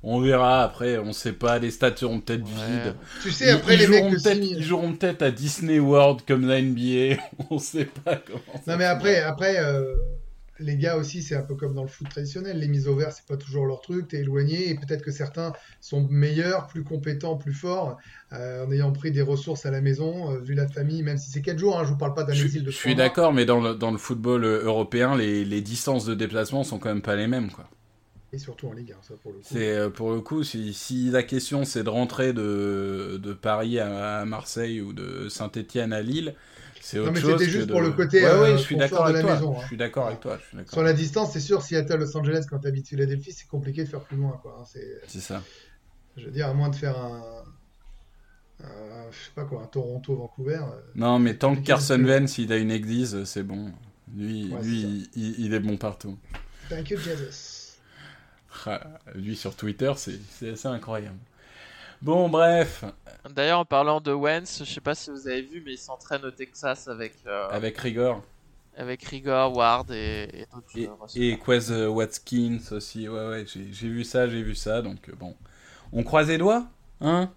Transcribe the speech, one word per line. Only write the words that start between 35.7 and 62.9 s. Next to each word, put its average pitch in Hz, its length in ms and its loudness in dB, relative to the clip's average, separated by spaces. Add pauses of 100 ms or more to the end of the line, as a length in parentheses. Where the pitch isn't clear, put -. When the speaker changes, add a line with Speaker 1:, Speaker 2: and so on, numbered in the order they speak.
Speaker 1:
à 107 100 -2
Lille, 151 320 -4 (440)
c'est - 180 -8
Speaker 3:
Non, 107 80 0
Speaker 1:
autre 160 80 0
Speaker 3:
mais 170 80 0
Speaker 1:
chose 147 180 4
Speaker 3:
c'était 180 60 6
Speaker 1:
que 165 60 0
Speaker 3:
juste 214 160 0
Speaker 1:
de 202 40 -2
Speaker 3:
pour 175 100 4
le 165 100 2
côté, 180 320 4
Speaker 1:
Ouais, - 60 8
ouais, 143 200 8
Speaker 3:
euh, 139 80 8
Speaker 1:
je 135 40 4
suis - 140 -2
Speaker 3:
confort 139 140 4
Speaker 1:
d'accord 165 160 4
Speaker 3:
de 160 40 6
Speaker 1:
avec 160 60 4
Speaker 3:
la 160 140 4
Speaker 1:
toi. 165 40 6
Speaker 3:
maison, 147 240 0
hein. 123 40 -8
Speaker 1:
Je 127 60 -10
suis 120 100 -10
d'accord 120 280 -2
avec 110 160 -4
Speaker 3:
Voilà. 113 160 -6
Speaker 1:
toi, - 60 -16
je - 40 -20
suis 95 100 -18
d'accord. 95 160 -14
Speaker 3:
Sur 160 100 2
la 160 100 6
distance, 160 400 0
c'est 160 60 -4
sûr, 190 240 2
Seattle, 160 340 0
Los 151 180 -2
Angeles, 151 320 2
quand 139 120 -6
t'habites 139 300 -4
Philadelphie, 139 420 -2
c'est - 160 -18
compliqué 139 360 -4
de 143 60 -6
faire 139 120 -10
plus 135 160 -8
loin, 135 260 -2
quoi, 120 160 -16
hein, 120 120 -18
c'est 110 360 -16
Speaker 1:
C'est 95 140 -14
ça. 95 200 -10 (760)
Speaker 3:
Je 117 100 -18
veux - 60 -12
dire, 143 160 -4
à 135 60 -2
moins 143 160 2
de 139 60 -2
faire 135 240 -4
un, 120 220 -10 (1400)
un... 139 40 -18 (420)
je - 80 -20
sais - 160 -20
pas 147 120 -8
quoi, 123 180 -10
un 117 40 -16
Toronto-Vancouver, 131 960 -4
euh, 113 200 -10 (120)
Speaker 1:
Non, 120 240 4
mais 120 140 6
Speaker 3:
c'est 110 80 -4
Speaker 1:
tant 139 100 4
que 139 60 4
Speaker 3:
compliqué 139 180 0
parce 139 140 4
Speaker 1:
Carson 127 160 6
Speaker 3:
que 127 40 6
Speaker 1:
Wentz, 135 300 4
il 113 160 0
a 113 40 4
une 110 140 2
église, 110 520 -2
c'est 98 200 -6
bon. 98 280 -8 (440)
Lui, 104 380 -6
Speaker 3:
Ouais, 95 80 -6
Speaker 1:
lui, 113 200 -2
Speaker 3:
c'est 104 60 -2
ça. 101 280 -6
Speaker 1:
il, 117 80 -4
il, 113 240 -4
il 104 80 0
est 107 40 2
bon 104 180 -2
partout. 101 380 -8 (540)
Speaker 3:
Thank 160 220 -8
you, 202 80 -4
Jesus. 151 580 -10 (1080)
Speaker 1:
Ah, - 160 -6 (340)
lui, 104 220 -8
sur - 180 -10
Twitter, 110 400 -2
c'est, 98 240 -12 (120)
c'est 113 180 -12
assez 113 180 -10
incroyable. 110 480 -8 (840)
Bon, 170 280 2
bref. 165 540 4 (500)